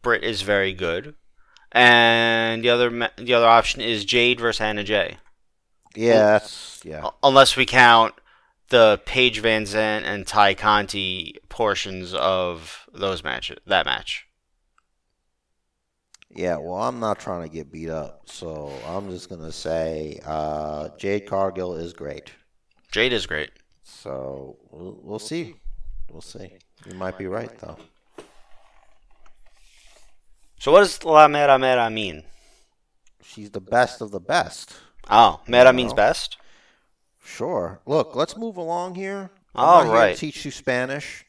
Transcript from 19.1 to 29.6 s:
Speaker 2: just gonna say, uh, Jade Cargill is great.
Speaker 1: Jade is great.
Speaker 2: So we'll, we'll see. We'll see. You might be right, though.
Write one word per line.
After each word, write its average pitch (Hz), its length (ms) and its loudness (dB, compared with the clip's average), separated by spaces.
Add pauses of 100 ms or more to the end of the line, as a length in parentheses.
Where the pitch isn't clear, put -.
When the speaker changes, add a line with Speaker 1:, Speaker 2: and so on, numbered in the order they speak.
Speaker 2:
just 90 180 -16
gonna 80 220 -16
say, 80 720 -6
uh, 76 720 -8
Jade 101 300 -6
Cargill 92 480 -4
is 85 180 -12
great. 73 380 -16 (600)
Speaker 1:
Jade 120 220 -2
is 101 140 -4
great. 76 240 -10 (320)
Speaker 2:
So 67 760 -16 (140)
we'll, 87 320 -20
we'll 107 160 -12
see. 170 340 -12 (560)
We'll 80 120 -16
see. - 320 -20 (340)
You 90 80 -18
might 92 240 -10
be 98 80 -10
right, 117 320 -10
though. - 180 -18 (2750)